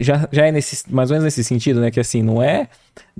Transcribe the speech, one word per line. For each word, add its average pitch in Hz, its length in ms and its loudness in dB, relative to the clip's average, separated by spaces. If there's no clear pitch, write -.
já, 143 320 0
já 151 140 4
é 156 60 2
nesse, - 400 -4
mais 131 180 0
ou 147 40 0
menos 156 100 0
nesse 143 200 -2
sentido, 120 360 0
né? 117 100 2
Que 117 100 -2
assim, 117 220 -2
não 110 200 2
é, 175 260 0